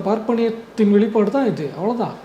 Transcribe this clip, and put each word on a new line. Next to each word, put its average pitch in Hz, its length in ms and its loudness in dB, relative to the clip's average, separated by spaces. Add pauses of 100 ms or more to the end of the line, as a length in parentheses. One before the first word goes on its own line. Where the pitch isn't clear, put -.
பார்ப்பனியத்தின் 220 880 0
வெளிப்பாடு 208 420 4
தான் 269 160 2
இது. 151 140 -4 (120)
அவ்வளவுதான். 202 360 -4 (120)